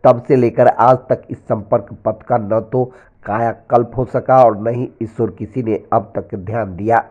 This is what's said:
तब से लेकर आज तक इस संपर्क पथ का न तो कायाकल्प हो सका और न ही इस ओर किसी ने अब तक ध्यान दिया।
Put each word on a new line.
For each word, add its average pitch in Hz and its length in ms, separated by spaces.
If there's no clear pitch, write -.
तब 123 240
से 139 80
लेकर 120 300
आज 123 300
तक - 340
इस - 80
संपर्क 117 500
पथ 107 220
का 120 120
न 110 220
तो 123 240
कायाकल्प 117 720
हो 127 80
सका 127 400
और 104 160
न 117 140
ही 123 140
इस 117 200
ओर 104 180
किसी 117 240
ने 110 200
अब 107 240
तक 101 180
ध्यान 98 420
दिया। 110 340